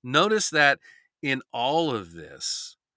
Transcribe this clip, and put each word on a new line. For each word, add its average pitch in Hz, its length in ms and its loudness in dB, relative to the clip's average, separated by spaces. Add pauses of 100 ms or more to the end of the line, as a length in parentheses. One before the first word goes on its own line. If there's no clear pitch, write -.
Notice 190 480 2
that 147 280 4 (440)
in 135 200 -2 (100)
all 139 420 0
of 87 200 -8
this, - 640 -12 (200)